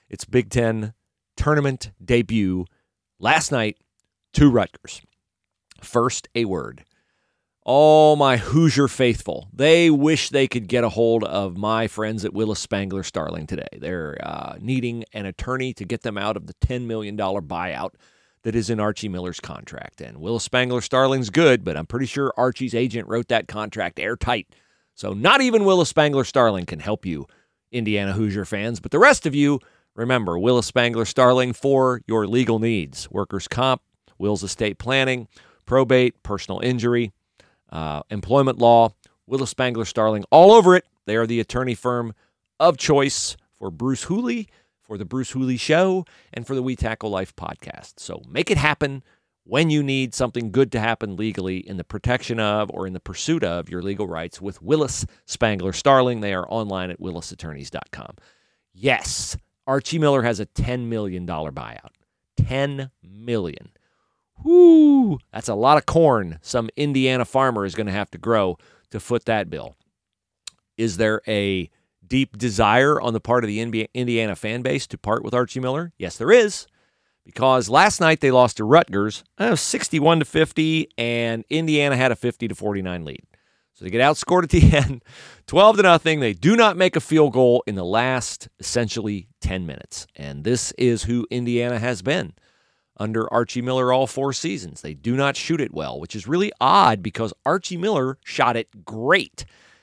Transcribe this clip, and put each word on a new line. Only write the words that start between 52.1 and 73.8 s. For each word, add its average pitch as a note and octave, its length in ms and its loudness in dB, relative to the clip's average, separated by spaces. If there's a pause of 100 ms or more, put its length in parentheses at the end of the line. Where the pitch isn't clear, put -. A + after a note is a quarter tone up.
of G#2+ 320 -2
or F#2+ 120 -6
in F#2+ 60 -10
the F#2 80 -10
pursuit D3+ 420 -4
of E2+ 280 -4
your F2 120 -8
legal G2 240 -6
rights E2+ 360 -10
with G2 200 -12
Willis C3+ 440 -2 (200)
Spangler G2 460 -2
Starling. B2+ 480 2
They G2+ 140 -4
are F#2 160 -6
online G2 400 -6
at F2 100 -14
willis F2 320 -10
attorneys C#2+ 380 -14
dot - 220 -14
com. - 240 -18 (580)
Yes, - 640 -4 (280)
Archie C#3 320 -4
Miller C#3+ 260 2
has A2+ 180 -2
a G2+ 40 -6
ten A#2+ 440 -6
million G2 360 -6
dollar D#2 280 -8
buyout. A1+ 380 -16 (440)
Ten C3+ 560 -2 (100)
million. G#2 720 -8 (720)
Whoo, D4+ 760 8 (120)
that's - 160 -8
a A2+ 80 -2
lot C3 220 6
of C#3 80 0
corn A2+ 560 2
some A2+ 340 -4
Indiana C3 480 0
farmer A#2+ 400 0
is F#2+ 120 -6
gonna G#2 160 -4
have G2+ 200 -6
to - 60 -16
grow G2 400 0 (320)
to G#2+ 100 -10
foot A#2+ 260 -4
that G#2 240 -2
bill. D2+ 280 -12 (1000)
Is A2 200 -4
there G#2+ 300 0
a G2 420 -2 (420)
deep C3 260 -2
desire A#2 640 2
on A#2+ 140 -2
the A2 80 -4
part A#2+ 240 0
of - 20 -4
the G#2 140 -4
Inbi-, A2 320 -4